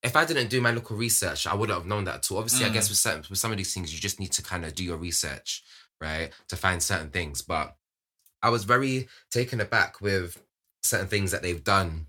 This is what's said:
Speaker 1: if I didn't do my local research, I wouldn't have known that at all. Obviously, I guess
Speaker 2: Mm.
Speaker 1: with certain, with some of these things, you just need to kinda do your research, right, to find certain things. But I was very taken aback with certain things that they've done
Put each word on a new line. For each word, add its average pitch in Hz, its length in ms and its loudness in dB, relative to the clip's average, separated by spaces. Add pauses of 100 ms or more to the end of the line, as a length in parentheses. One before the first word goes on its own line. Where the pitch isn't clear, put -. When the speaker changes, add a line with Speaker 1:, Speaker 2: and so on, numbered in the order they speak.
Speaker 1:
if 120 140 -2
I 160 80 8
didn't 143 240 0
do 123 120 2
my 120 100 4
local 117 260 -4
research, 104 500 0
I 82 80 0
wouldn't 104 240 0
have 85 80 -8
known 101 180 0
that 73 120 -4
at - 140 -4
all. 92 80 -2
Obviously, 120 260 2
I 104 40 4
guess 110 180 2
Speaker 2:
Mm. 101 40 0
Speaker 1:
with 98 80 0
certain, 80 320 0
with 98 80 -4
some 113 120 0
of 110 80 -2
these 92 160 -4
things, 85 200 -6
you 82 60 -8
just 98 200 -4
need 95 120 -4
to - 100 0
kinda 85 280 -6
do 92 140 -6
your 85 120 -4
research, - 680 -6 (380)
right, 78 320 -4 (160)
to 98 80 -6
find 92 260 2
certain 80 280 -2
things. 78 320 -4
But 78 340 -4 (640)
I 113 80 6
was 117 140 2
very 131 440 2 (220)
taken 120 300 0
aback - 400 0
with 95 420 0 (400)
certain 95 260 0
things 98 240 2
that - 100 -2
they've 87 220 -2
done 85 440 2